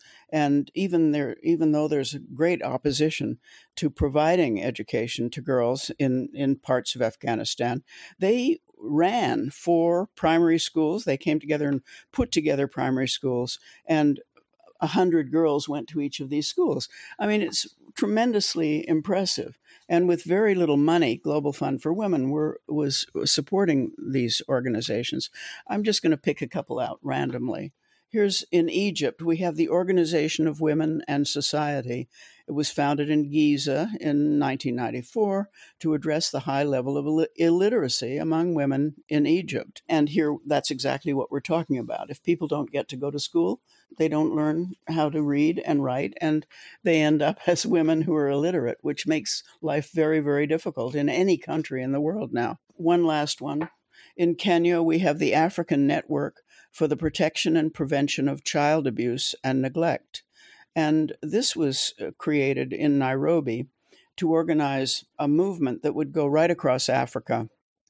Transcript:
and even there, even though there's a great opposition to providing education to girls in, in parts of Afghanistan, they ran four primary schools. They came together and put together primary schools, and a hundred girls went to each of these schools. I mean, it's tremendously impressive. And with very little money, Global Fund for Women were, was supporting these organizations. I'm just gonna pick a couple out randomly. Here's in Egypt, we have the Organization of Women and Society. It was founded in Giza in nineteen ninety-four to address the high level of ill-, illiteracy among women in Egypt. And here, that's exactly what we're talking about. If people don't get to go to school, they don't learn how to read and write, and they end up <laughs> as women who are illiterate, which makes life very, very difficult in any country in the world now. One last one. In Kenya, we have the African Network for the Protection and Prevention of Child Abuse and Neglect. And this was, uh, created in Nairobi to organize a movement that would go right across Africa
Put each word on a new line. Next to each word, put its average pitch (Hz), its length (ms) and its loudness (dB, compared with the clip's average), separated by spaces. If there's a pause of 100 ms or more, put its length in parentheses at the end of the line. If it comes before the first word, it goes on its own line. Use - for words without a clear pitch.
(300)
and 143 420 2
even 170 380 2
there, 143 320 -2
even 156 300 2
though 151 140 2
there's 143 280 -2
a 143 40 -10
great 160 440 -2
opposition 135 760 -2 (380)
to 151 120 0
providing 151 760 2
education 120 680 -4
to - 120 -10
girls 127 580 0
in, 131 340 0
in 135 220 0
parts 127 400 -2
of 123 80 -2
Afghanistan, 117 800 -2 (340)
they 240 420 2 (200)
ran 147 720 0
four 170 640 0
primary 165 420 4
schools. 160 480 -2
They 135 120 0
came 151 220 0
together 147 280 -2
and 139 140 0 (300)
put 247 200 -2
together 147 360 2
primary 131 400 -2
schools, 123 520 -4 (260)
and 147 340 2 (600)
a 160 80 -2
hundred 160 440 2
girls 151 380 2
went 147 200 -6
to 156 120 -6
each 143 180 -6
of 139 120 -10
these 147 160 -2
schools. 262 420 -2 (300)
I 208 80 0
mean, 208 160 2
it's - 240 -4 (260)
tremendously 202 960 0
impressive. 180 720 -2 (280)
And 175 200 2
with 175 160 2
very 196 320 2
little 151 220 4
money, 151 400 4
Global 147 360 -2
Fund 139 300 -4
for 156 100 0
Women 175 380 0
were, 151 360 -2
was 147 380 -2 (200)
supporting 156 680 2 (120)
these 131 460 -2
organizations. 120 800 -2 (380)
I'm 208 160 -2
just 208 180 0
gonna 160 160 2
pick - 240 -2
a 139 60 -6
couple 131 320 -6
out 117 240 -6
randomly. 131 720 -4 (340)
Here's 202 440 0
in 170 180 4
Egypt, 170 520 -2
we 165 160 0
have 170 180 -2
the 165 140 0
Organization 165 760 2
of 151 140 -2
Women 156 480 0
and 143 180 0
Society. 139 840 -4 (360)
It - 60 -8
was 147 180 0
founded 143 400 0
in 151 220 2
Giza 147 580 2 (120)
in 147 360 2
nineteen 135 380 -2
ninety-four 190 760 -2 (300)
to 156 140 0
address 151 360 0
the 131 120 -4
high 139 220 0
level 139 340 0
of 143 80 -4
ill-, 156 220 2 (100)
illiteracy 165 800 2
among 165 360 0
women 143 420 0 (120)
in 147 180 2
Egypt. 160 640 -2
And 151 220 2
here, 147 260 0 (100)
that's 143 260 0
exactly 135 420 -2
what 135 180 -2
we're 139 80 -2
talking 160 380 0
about. - 320 -8
If 139 120 -14
people 165 280 0
don't 143 200 -4
get 139 200 -4
to 131 80 -12
go 139 140 -6
to 143 80 -6
school, 175 420 -2 (360)
they 160 120 2
don't 156 260 0
learn 156 380 0 (160)
how 156 200 0
to 151 120 -2
read 147 440 0
and 143 160 0
write, 135 380 -2
and 156 260 0 (380)
they 165 180 4
end 151 200 2
up 151 220 0
<laughs> - 40 -14
as 175 180 2
women 160 360 2
who 156 140 -2
are 143 140 2
illiterate, 143 520 0
which - 260 -6
makes - 340 -2 (200)
life 151 320 -2
very, 160 260 2
very 147 280 2
difficult 147 480 -4
in 143 120 0
any 170 300 2
country 147 440 -6
in 131 120 -4
the 139 80 -2
world 185 320 -4
now. - 260 -4 (160)
One 175 300 2
last 151 340 -2
one. 147 300 -6 (480)
In 175 180 2
Kenya, 170 460 2
we 165 180 2
have 160 200 2
the 147 140 0
African 160 540 2
Network 147 540 -2 (280)
for - 180 0
the 143 100 -2
Protection 160 600 0
and 156 160 0
Prevention 143 560 0
of 139 160 -6
Child 147 420 2
Abuse 120 560 -2
and 135 180 0
Neglect. 151 640 -2 (500)
And 156 480 2
this 190 320 0
was, 139 460 -2
uh, - 180 -8
created 135 540 0
in 143 260 2
Nairobi 135 720 0 (480)
to 165 160 0
organize 151 720 0 (160)
a 147 80 0
movement 156 540 0
that 151 120 -2
would 143 200 -4
go 156 120 0
right 156 240 4
across 135 380 0
Africa 123 640 -2 (400)